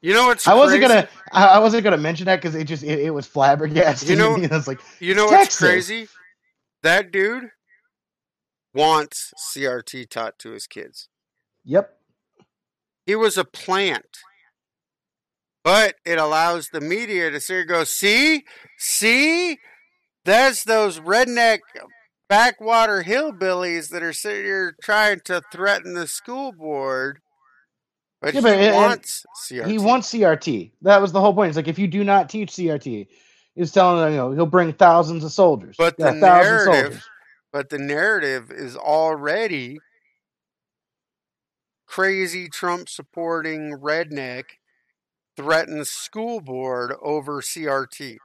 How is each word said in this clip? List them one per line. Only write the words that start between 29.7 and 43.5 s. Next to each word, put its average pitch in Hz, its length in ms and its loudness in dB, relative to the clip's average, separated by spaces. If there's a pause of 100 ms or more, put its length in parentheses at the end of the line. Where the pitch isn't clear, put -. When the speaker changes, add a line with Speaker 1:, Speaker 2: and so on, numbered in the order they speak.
Speaker 2:
he 220 60 -2
wants 226 320 0
C 226 160 -2
R 160 100 4
T. 120 460 -8
That 196 200 6
was 190 120 -4
the 190 80 0
whole 202 120 4
point. 190 160 0
It's 151 60 -6
like, 156 140 -4
if 165 100 -6
you 202 80 -2
do 190 160 -2
not 196 260 2
teach 214 220 -10
C 175 180 -6
R 151 80 -4
T, 113 300 -10 (480)
he's 170 160 -4
telling 180 300 4
them, 156 100 0
you 151 60 -2
know, 127 140 -4
he'll 160 140 0
bring 165 280 2
thousands 165 500 4
of 156 80 -10
soldiers. 156 460 0
Speaker 1:
But 170 200 0
Speaker 2:
Yeah, 151 140 2
Speaker 1:
the 156 80 -4
Speaker 2:
thousands 185 420 6
of 196 40 2
Speaker 1:
narrative, 143 280 2
Speaker 2:
soldiers. - 160 -20 (440)
Speaker 1:
but 139 160 -6
the 151 80 -8
narrative 143 760 -4
is 127 240 -14
already 156 1000 -4 (2000)
crazy 185 640 -4
Trump 175 400 -8
supporting 156 880 -10